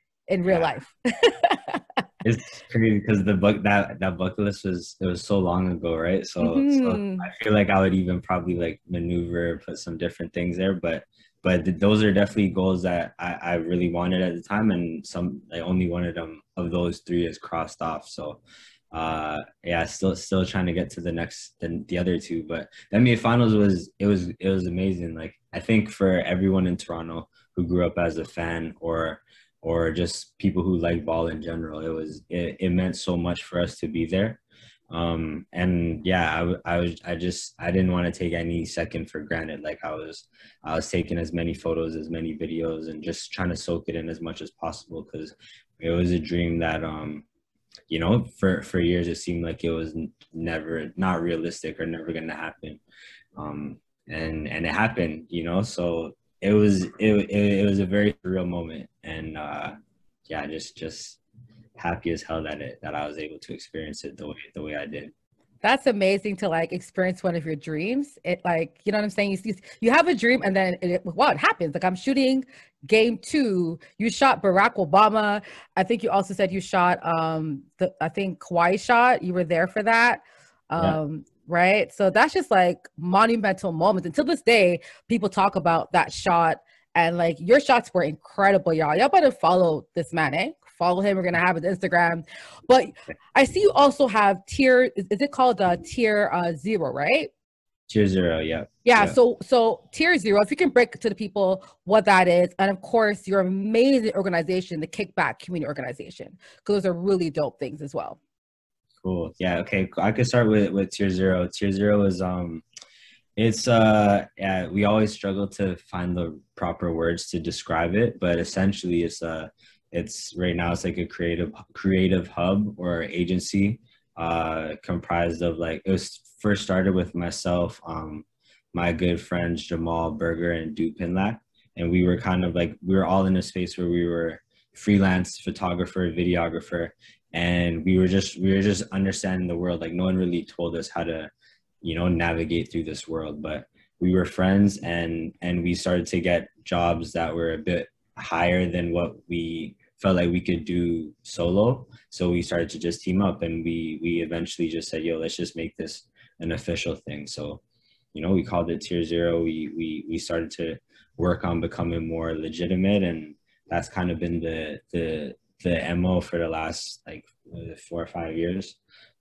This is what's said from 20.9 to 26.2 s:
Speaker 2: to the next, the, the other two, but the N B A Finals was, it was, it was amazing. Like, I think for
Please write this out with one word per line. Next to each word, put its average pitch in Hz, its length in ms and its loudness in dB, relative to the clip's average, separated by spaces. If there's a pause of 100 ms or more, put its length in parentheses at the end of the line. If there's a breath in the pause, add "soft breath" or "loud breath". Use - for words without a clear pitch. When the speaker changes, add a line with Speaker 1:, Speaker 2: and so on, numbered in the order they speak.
Speaker 2:
to 87 100 -12
the 85 100 -4
next, - 480 -10
the, 82 300 -6
the 90 100 -2
other 87 200 0
two, 82 280 -6
but 80 220 -8 (200 loud breath)
the 101 80 0
N 120 60 6
B 120 100 6
A 107 40 4
Finals 117 360 4
was, 98 460 4
it 101 80 2
was, 90 220 2 (100)
it 95 100 0
was 92 160 0
amazing. 87 480 -2
Like, 80 220 -10 (180)
I 95 60 -6
think 110 320 2
for 92 300 4